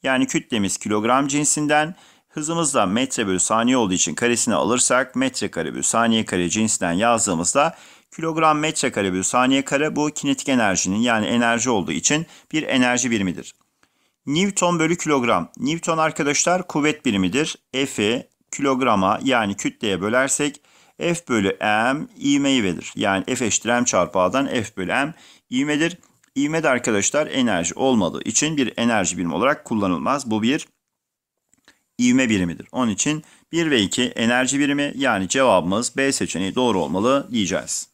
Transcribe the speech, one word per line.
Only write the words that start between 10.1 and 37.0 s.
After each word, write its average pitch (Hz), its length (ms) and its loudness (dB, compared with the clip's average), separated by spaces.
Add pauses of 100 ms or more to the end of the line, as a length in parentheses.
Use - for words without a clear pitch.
kinetik 139 380 -4
enerjinin 101 480 2
yani 113 300 0
enerji 117 440 0
olduğu 87 220 0
için 147 340 -2 (260)
bir 156 100 -2
enerji 123 480 0
birimidir. 95 440 -4 (720)
Newton 175 520 0
bölü 160 180 2
kilogram. 120 600 0
Newton 160 420 -2
arkadaşlar 156 680 0
kuvvet 151 380 -2
birimidir. 104 520 0 (160)
F'i 127 560 -2 (240)
kilograma 123 680 2
yani 113 340 0
kütleye 107 440 -4
bölersek 135 600 -2 (380)
F 170 160 -2 (140)
bölü 104 320 2
M 113 460 0 (180)
ivmeyi 139 400 2
verir. - 320 -4
Yani 98 280 0 (100)
F 120 120 -2
eşittir 104 220 -2
M 120 160 2
çarpı 90 340 0
A'dan 104 280 2
F 110 300 -6
bölü 90 140 -6
M 139 240 -2 (360)
ivmedir. 151 480 -2 (360)
İvme 151 280 0
de 151 60 2
arkadaşlar 123 580 0
enerji 95 480 -2
olmadığı 120 480 0
için 151 340 -2
bir 127 200 0
enerji 107 420 0
birimi 85 160 -2
olarak 123 300 0
kullanılmaz. 107 680 -2
Bu 107 120 0
bir 135 260 -2 (1300)
ivme 123 280 4
birimidir. 90 440 0
Onun 120 180 -2
için 151 340 -4 (280)
bir 165 180 0
ve 127 100 4
iki 101 220 0
enerji 123 560 0
birimi 143 380 0
yani 113 320 0
cevabımız 107 680 2
B 135 160 2
seçeneği 92 420 -4
doğru 117 260 2
olmalı 101 520 0